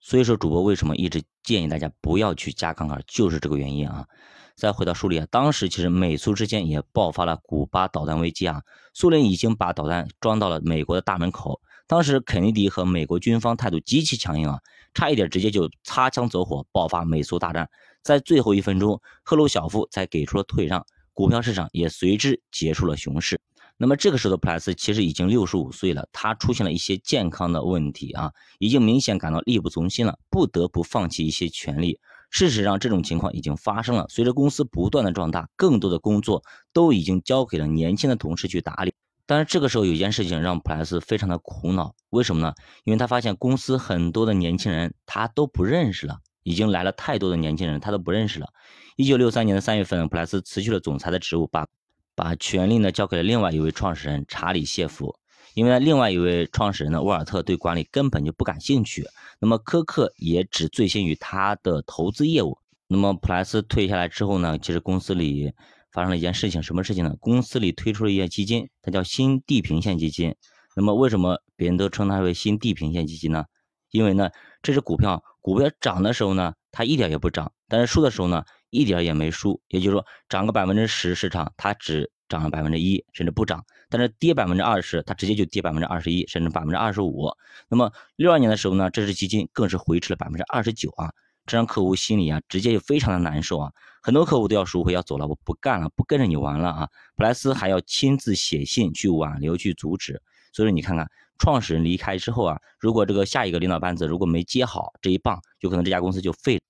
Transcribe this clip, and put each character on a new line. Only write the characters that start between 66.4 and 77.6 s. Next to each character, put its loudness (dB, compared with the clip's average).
情， -4
什 -8
么 0
事 -4
情 -2
呢？ -2
公 2
司 -4
里 0
推 -4
出 -4
了 2
一 2
件 0
基 -4
金， -2
它 -6
叫 0
新 0
地 0
平 0
线 0
基 0
金。 -2
那 0
么 4
为 4
什 2
么 2
别 0
人 2
都 2
称 -2
它 0
为 0
新 0
地 0
平 -4
线 -2
基 -8
金 -4
呢？ 0
因 2
为 4
呢， 2
这 0
只 4
股 -2
票， 2
股 0
票 4
涨 0
的 2
时 0
候 2
呢， 0
它 -4
一 0
点 2
也 0
不 0
涨， -6